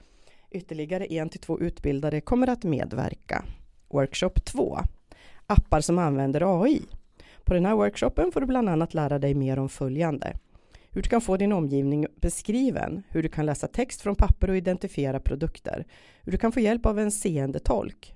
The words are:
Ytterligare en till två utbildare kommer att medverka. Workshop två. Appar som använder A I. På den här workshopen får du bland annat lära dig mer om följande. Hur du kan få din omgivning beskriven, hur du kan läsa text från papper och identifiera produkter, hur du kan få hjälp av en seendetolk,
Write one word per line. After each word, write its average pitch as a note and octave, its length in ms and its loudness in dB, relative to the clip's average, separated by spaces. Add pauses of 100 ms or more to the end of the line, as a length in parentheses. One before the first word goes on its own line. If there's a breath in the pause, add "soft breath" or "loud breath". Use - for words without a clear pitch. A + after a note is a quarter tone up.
(500 soft breath)
Ytterligare F3 560 -6
en E3 220 -4
till E3+ 120 -12
två - 200 -6
utbildare D3 600 -2
kommer B3 280 2
att B3 160 -2
medverka. - 800 -2 (440)
Workshop C#3+ 420 0 (140)
två. - 340 -2 (680 loud breath)
Appar F3+ 340 6
som E3+ 180 2
använder D3+ 640 2
A A#3+ 60 4
I. D4+ 140 2 (640 loud breath)
På F3+ 100 4
den F3 120 4
här G#3 80 4
workshopen G#3 580 2
får C#4+ 80 0
du C4+ 60 0
bland B3 220 2
annat E3 260 0
lära D3 240 0
dig C#3 160 2
mer C3+ 240 0
om C3+ 100 -2
följande. C#3+ 680 -4 (540 soft breath)
Hur G3 120 -6
du - 60 0
kan A#3 120 4
få F#3+ 160 0
din G3+ 160 2
omgivning C#3+ 540 0 (140)
beskriven, G3+ 880 -2
hur E3 140 -2
du D#3+ 60 -2
kan D#3 180 -2
läsa D3 200 -2
text - 340 -4
från G3+ 140 -2
papper - 360 2
och F#3+ 60 2
identifiera F3 640 -2
produkter, - 640 -6 (360 loud breath)
hur - 100 -6
du F#3+ 60 -2
kan A3+ 140 2
få C4 80 0
hjälp A3+ 260 2
av G#3+ 120 2
en G#3 120 2
seendetolk, D#3 1040 -2